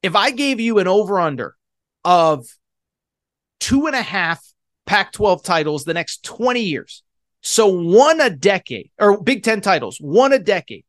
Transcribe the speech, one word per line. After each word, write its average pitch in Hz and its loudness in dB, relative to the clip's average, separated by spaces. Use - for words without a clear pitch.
If 185 -4
I 226 2
gave 262 -4
you 226 0
an 180 -2
over-under 180 -2
of 160 2
two 277 0
and 277 -2
a - -2
half 170 -4
Pac-twelve 196 0
titles 151 -4
the 165 -6
next - -8
twenty 247 -4
years, - -8
so - 2
one 208 4
a 262 2
decade, 165 -4
or 208 2
Big 233 -2
Ten 220 -2
titles, 147 -2
one 220 2
a 262 2
decade 165 -4